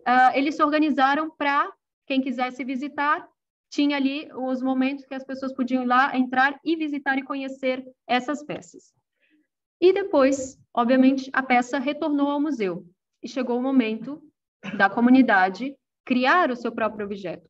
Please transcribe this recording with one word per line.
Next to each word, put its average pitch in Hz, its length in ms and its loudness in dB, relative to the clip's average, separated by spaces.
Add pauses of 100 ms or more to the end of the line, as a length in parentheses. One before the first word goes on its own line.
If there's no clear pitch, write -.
ah, 254 320 4
eles 277 180 0
se - 80 0
organizaram 294 680 2
pra, 294 420 -2 (340)
quem 269 140 0
quisesse 254 420 -4
visitar, 262 640 -4 (440)
tinha 285 260 0
ali 277 380 -2
os 254 280 -4
momentos 262 440 0
que 277 80 -12
as 262 100 -10
pessoas 262 280 -8
podiam 254 300 -2
ir 247 40 -6
lá, 254 300 2
entrar 262 480 0
e 330 120 0
visitar 285 420 -4
e 277 40 -4
conhecer 269 640 -6 (220)
essas 254 380 -2
peças. - 480 -14 (880)
E 359 120 8
depois, 285 640 0 (160)
obviamente, 262 580 4
a 262 100 0
peça 247 360 0
retornou 285 520 -2
ao 285 100 -2
museu, 208 460 -4 (360)
e 254 60 -14
chegou 240 300 -4
o 247 40 -4
momento 254 600 -2 (540)
da 196 120 4
comunidade 233 840 4 (320)
criar 262 460 2
o 240 40 -4
seu 240 140 -6
próprio 220 340 -4
objeto. 190 460 -10